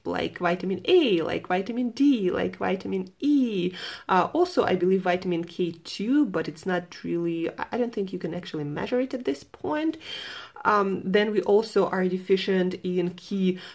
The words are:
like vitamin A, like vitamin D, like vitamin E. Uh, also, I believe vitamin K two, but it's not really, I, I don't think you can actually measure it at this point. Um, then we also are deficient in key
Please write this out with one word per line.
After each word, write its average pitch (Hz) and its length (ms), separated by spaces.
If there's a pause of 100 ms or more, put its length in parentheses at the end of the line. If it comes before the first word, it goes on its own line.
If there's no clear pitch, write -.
like 175 320
vitamin 180 480
A, 277 360
like 170 260
vitamin 226 420
D, 240 400
like 185 280
vitamin 190 640
E. 226 540 (340)
Uh, 185 260
also, 339 300
I 185 120
believe 185 260
vitamin 180 420
K 175 280
two, 247 560
but 175 200
it's - 160
not 175 400
really, 170 460
I, - 220
I 226 80
don't 233 120
think 190 220
you 180 60
can 170 160
actually 160 300
measure 180 340
it 262 160
at 247 100
this - 180
point. 311 540 (640)
Um, 202 400
then 208 280
we 214 100
also 208 480
are 185 180
deficient 185 680
in 180 400
key 185 420 (180)